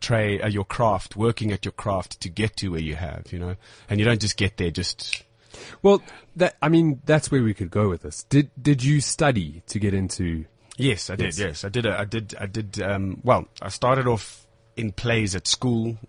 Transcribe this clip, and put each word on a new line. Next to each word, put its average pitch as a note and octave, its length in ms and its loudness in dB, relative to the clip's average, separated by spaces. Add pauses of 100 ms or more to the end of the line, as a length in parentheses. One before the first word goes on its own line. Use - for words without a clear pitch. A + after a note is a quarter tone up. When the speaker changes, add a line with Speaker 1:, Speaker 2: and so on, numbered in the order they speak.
Speaker 1:
tray, G#2 360 2
uh, G2+ 100 0
your G2+ 180 0
craft, G#2+ 500 0
working G#2+ 340 0
at F#2+ 140 -4
your G2 80 -6
craft - 480 -4
to - 80 -8
get G2+ 300 -2
to G2 140 -4
where D#2+ 80 -2
you D2+ 140 -4
have, D#2+ 380 -8
you F2+ 60 -8
know, F2+ 180 -6 (320)
and G2+ 120 0
you G#2+ 40 4
don't A2+ 160 4
just G2+ 160 -2
get G2 220 0
there F2 120 0
just - 540 -6 (580)
Speaker 2:
Well, G3 200 8 (340)
that, F3 240 2
I D3 80 2
mean, D#3+ 380 6
that's D#3 240 4
where C3+ 120 4
we A2 120 2
could E2+ 160 -4
go G#2 180 2
with E2+ 140 -2
this. - 220 -12
Did, C#3+ 260 4 (100)
did C3+ 240 2
you D3 160 4
study F#2 680 0
to G#2+ 100 -6
get G2+ 160 0
into F2 500 -2 (320)
Speaker 1:
Yes, B2 320 0
I F#2 60 -8
did. - 120 -2
Speaker 2:
Yes. E2 120 -6
Speaker 1:
Yes, F2+ 260 -6
I G2+ 40 -6
did. A#2 180 -2
A, G2 140 0
I G#2 40 -2
did. G#2 360 -6
I G#2 60 -8
did. G2+ 360 -8
Um, G2 400 -4
well, A#2+ 240 2 (160)
I F#2+ 60 -6
started B2+ 400 2
off - 360 -4 (320)
in A2+ 140 -4
plays A2 460 0
at - 100 -6
school. A2+ 500 0 (120)